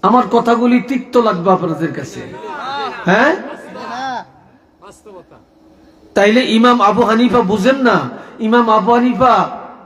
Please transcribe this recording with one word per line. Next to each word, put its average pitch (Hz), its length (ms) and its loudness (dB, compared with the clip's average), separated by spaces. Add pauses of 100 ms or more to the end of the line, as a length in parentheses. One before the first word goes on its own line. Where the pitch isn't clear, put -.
আমার 226 300 4
কথাগুলি 240 500 2
তিক্ত 254 360 -4
লাগবে 196 340 0
আপনাদের 165 420 -2
কাছে, - 400 -12 (720)
হ্যাঁ? 240 300 2 (2750)
তাইলে 214 320 2
ইমাম 240 360 4
আবু 208 200 4
হানিফা 233 400 2
বুঝেন 208 340 0
না? 202 340 0 (300)
ইমাম 226 300 2
আবু 214 240 2
হানিফা 240 560 2 (360)